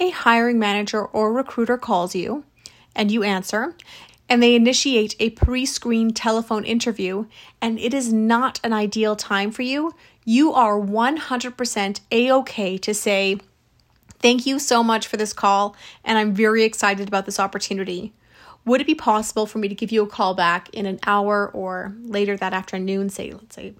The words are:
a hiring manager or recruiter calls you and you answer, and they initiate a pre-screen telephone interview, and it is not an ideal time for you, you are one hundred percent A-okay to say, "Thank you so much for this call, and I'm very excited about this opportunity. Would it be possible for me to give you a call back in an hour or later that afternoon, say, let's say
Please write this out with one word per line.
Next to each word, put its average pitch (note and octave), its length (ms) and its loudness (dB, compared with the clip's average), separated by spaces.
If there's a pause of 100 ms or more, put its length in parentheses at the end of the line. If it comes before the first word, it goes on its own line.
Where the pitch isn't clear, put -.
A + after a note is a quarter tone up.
a F4+ 80 2
hiring A#3 500 2
manager G#3 460 0
or G#3+ 260 0
recruiter A#3+ 460 0
calls F#3 380 -2
you A#3 280 -4 (520)
and G#3 160 0
you A3 120 2
answer, G#3 540 -2 (520)
and A#3+ 140 6
they A#3+ 120 8
initiate A#3+ 640 4
a A3+ 100 0
pre-screen A#3+ 800 0
telephone A3+ 520 -2
interview, G#3+ 640 -4 (340)
and A3+ 180 -2
it A#3 160 -2
is B3 180 0
not A3+ 520 2
an A3+ 80 0
ideal G#3+ 440 0
time G3+ 340 -2
for B3+ 120 -8
you, D4 320 -2 (300)
you C4+ 280 4
are G#3+ 260 4
one A3 380 0
hundred B3 400 -6
percent G3+ 440 -4 (100)
A-okay A#3 680 0
to G#3 140 -4
say, G3 460 0 (800)
"Thank B3 280 4
you C4+ 120 0
so A#3+ 240 2
much A3+ 240 0
for A#3 100 -6
this G#3 160 -4
call, G3+ 440 0 (280)
and A3 140 2
I'm G#3+ 160 0
very A3 300 4
excited G3+ 420 0
about G3 200 -4
this G3+ 120 -6
opportunity. G3 760 -6 (520)
Would B3+ 160 4
it D4 80 -4
be D#4 80 2
possible A3 500 0
for G#3+ 120 -8
me G#3 100 -2
to G3+ 80 -6
give - 160 -6
you G#3+ 100 2
a G#3 60 -2
call F#3+ 260 -2
back F3 360 0
in G3+ 160 -8
an F#3+ 200 -6
hour G3+ 420 2
or F#3+ 540 -8
later G3+ 340 -2
that F#3+ 160 -4
afternoon, F#3+ 580 -4
say, - 200 -10
let's - 240 -20
say G3 260 -16